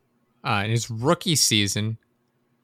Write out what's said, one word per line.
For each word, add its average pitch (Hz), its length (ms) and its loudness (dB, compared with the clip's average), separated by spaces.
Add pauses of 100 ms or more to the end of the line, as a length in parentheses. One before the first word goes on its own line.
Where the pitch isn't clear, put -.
(440)
Uh, 107 200 0
in 110 60 -4
his 113 200 -2
rookie 143 460 0
season, 107 600 2 (680)